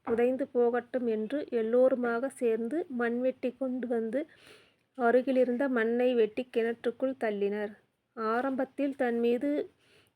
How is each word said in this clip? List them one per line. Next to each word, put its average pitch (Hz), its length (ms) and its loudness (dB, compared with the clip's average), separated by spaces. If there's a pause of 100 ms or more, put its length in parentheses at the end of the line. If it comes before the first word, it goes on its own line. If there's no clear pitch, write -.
புதைந்து 247 460 0
போகட்டும்" 240 600 0
என்று 220 420 -2
எல்லோருமாக 240 800 2
சேர்ந்து 233 600 -2
மண்வெட்டி 247 720 -2
கொண்டு 254 280 -4
வந்து 233 380 -2 (760)
அருகிலிருந்த 247 680 4
மண்ணை 240 460 2
வெட்டி 233 440 0
கிணற்றுக்குள் 233 600 -2
தள்ளினர். 208 520 -2 (420)
ஆரம்பத்தில் 262 840 -2
தன் 233 240 0
மீது 254 500 0 (460)